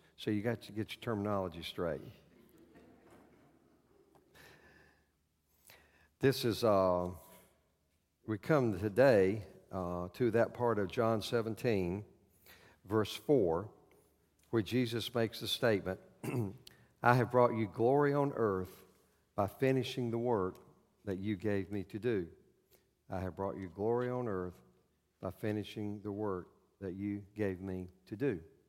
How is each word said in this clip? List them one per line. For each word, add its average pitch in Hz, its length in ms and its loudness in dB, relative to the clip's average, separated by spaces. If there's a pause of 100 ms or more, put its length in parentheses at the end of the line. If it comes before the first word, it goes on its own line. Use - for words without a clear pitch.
(160)
So - 160 -4
you 104 100 0
got 113 200 -2
to - 100 -18
get 104 220 -6
your - 80 -16
terminology 101 600 -2
straight." 80 400 -4 (4000)
This 131 260 2
is, 107 180 0
uh, 92 440 4 (1200)
we 107 100 -2
come 120 420 2
today, 107 640 6 (280)
uh, 87 420 -4
to 120 180 0
that 110 220 2
part 117 260 0
of 98 100 -2
John 113 320 0
seventeen, 104 840 0 (840)
verse 104 260 0
four, 101 540 2 (840)
where 113 100 2
Jesus 113 520 -2
makes 113 280 0
the 110 60 -8
statement, 98 520 0 (240)
<clears throat> - 800 -6
"I 120 100 8
have 120 160 4
brought 120 240 4
you 113 200 0
glory 143 400 2
on 143 220 0
earth 95 480 -2 (520)
by 101 120 2
finishing 131 640 0
the 117 60 -2
work 110 380 0 (480)
that 98 160 -4
you 104 160 -2
gave 98 360 -2
me 101 140 -4
to 110 140 -10
do." 101 280 -2 (840)
"I 92 100 -6
have 92 160 -6
brought 98 220 -4
you 95 180 -8
glory 120 340 -2
on 123 200 -4
earth 90 260 -6 (640)
by 95 120 -6
finishing 104 720 -6
the 104 80 -6
work 98 360 -4 (320)
that 95 140 -8
you 101 280 -6 (140)
gave 95 260 -2
me 92 260 -6 (200)
to 110 80 -10
do." 110 240 -2 (300)